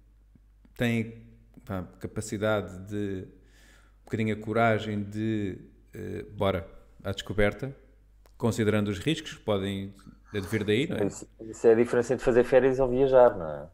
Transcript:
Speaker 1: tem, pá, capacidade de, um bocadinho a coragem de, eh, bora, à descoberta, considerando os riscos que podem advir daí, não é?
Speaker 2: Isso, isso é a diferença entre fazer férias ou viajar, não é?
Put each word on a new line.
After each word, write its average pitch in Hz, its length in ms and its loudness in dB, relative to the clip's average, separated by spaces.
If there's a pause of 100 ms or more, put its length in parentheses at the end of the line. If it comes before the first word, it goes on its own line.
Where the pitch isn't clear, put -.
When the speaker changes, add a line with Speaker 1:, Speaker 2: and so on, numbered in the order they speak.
(760)
Speaker 1:
tem, 117 460 -2 (420)
pá, 95 180 -8 (180)
capacidade 104 800 -4 (100)
de, 101 360 -6 (800)
um - 40 -20
bocadinho 110 280 -2
a 104 60 -8
coragem 107 640 0
de, 104 540 -4 (360)
eh, 95 380 -10
bora, 98 360 -2 (360)
à 98 80 -6
descoberta, 104 640 -2 (640)
considerando 107 520 2
os 98 80 -4
riscos 151 360 -4
que - 80 -20
podem 98 520 -4 (400)
advir 104 300 -4
daí, 110 240 0
não 120 100 -6
é? 101 80 0
Speaker 2:
Isso, - 200 -8 (140)
isso 110 260 -2
é 117 60 10
a - 40 10
diferença 120 380 2
entre - 100 -4
fazer 123 200 6
férias 127 360 4
ou 131 80 4
viajar, 127 480 6
não 85 120 -6
é? 73 260 -10